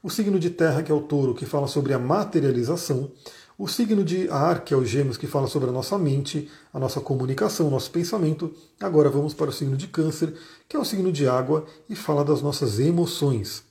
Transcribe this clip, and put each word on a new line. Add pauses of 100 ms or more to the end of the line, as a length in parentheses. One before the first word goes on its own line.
o
signo
de
terra,
que
é
o
touro,
que
fala
sobre
a
materialização, (460)
o
signo
de
ar,
que
é
o
gêmeos,
que
fala
sobre
a
nossa
mente, (240)
a
nossa
comunicação,
o
nosso
pensamento. (260)
Agora
vamos
para
o
signo
de
câncer, (360)
que
é
o
signo
de
água (240)
e
fala
das
nossas
emoções.